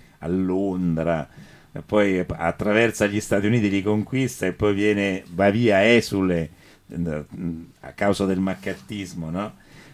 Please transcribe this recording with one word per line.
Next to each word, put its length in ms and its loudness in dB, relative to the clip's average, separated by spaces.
a 80 -10
Londra, 1000 -2
e 140 -12
poi 420 2
attraversa 760 0
gli 160 0
Stati 240 0
Uniti, 240 2
li 140 0
conquista 640 -2
e 60 -2
poi 200 0
viene, 500 0
va 180 4
via 360 4
esule, 640 2
eh, 340 -4
a 100 -16
causa 340 0
del 140 0
maccartismo, 880 -6
no? 240 -6